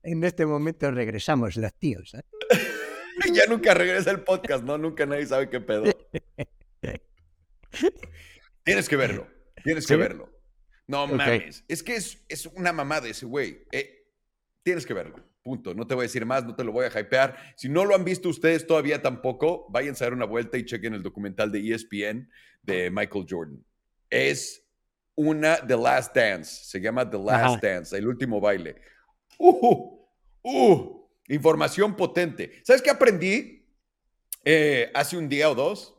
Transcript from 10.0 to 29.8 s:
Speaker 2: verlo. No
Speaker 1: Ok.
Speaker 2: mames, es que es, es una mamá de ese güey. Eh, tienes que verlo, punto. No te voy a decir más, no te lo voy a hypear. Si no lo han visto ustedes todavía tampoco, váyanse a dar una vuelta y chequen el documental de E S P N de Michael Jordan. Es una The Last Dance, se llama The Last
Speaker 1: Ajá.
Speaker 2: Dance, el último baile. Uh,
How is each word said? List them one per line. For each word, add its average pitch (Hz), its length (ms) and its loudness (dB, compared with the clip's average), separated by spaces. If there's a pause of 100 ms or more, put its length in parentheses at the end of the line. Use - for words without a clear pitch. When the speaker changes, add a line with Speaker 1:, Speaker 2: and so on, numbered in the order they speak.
Speaker 2:
verlo. - 300 -4 (560)
No 139 180 -4
Speaker 1:
Ok. 143 80 -4
Speaker 2:
mames, 117 560 0
es 165 140 -8
que 240 140 -6
es, - 320 -10
es - 180 -10
una 175 260 -4
mamá 151 280 -2
de 117 100 -10
ese 123 160 -12
güey. 120 460 -6
Eh, - 340 -8 (560)
tienes 175 240 -2
que 117 80 -8
verlo, 95 220 -10 (260)
punto. 95 320 -10
No 113 120 -8
te 131 80 -4
voy 127 80 -2
a 117 40 -2
decir 113 200 -4
más, 127 180 -2
no 117 100 -12
te 127 100 -6
lo 107 80 -6
voy 127 140 -2
a 107 140 -4
hypear. 131 360 2 (200)
Si 131 120 -10
no 170 160 2
lo 202 100 6
han 185 100 2
visto 180 240 -2
ustedes 160 380 2
todavía 147 360 2
tampoco, 131 680 -2
váyanse 135 340 -2
a - 20 0
dar 120 80 -2
una 120 120 -2
vuelta 117 320 -4
y 113 60 -6
chequen 110 300 -6
el 98 80 -8
documental 101 480 -4
de 104 100 -2
E 113 140 -2
S 113 140 -8
P 101 200 -4
N 120 200 -8 (340)
de 90 280 -2
Michael 98 380 -4
Jordan. 80 360 -10 (460)
Es 135 540 -2 (500)
una 156 420 2 (100)
The 123 100 2
Last 127 380 2
Dance, 101 520 0
se 98 140 -10
llama 113 280 -2
The 107 100 -6
Last 107 260 2 (120)
Speaker 1:
Ajá. 98 40 -8
Speaker 2:
Dance, 95 360 -2
el 101 100 -4
último 123 340 -4
baile. 95 360 -2 (640)
Uh, - 680 4 (360)